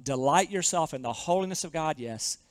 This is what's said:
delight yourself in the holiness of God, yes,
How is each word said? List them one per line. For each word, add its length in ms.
delight 480
yourself 420
in 80
the 120
holiness 500
of 80
God, 260
yes, 400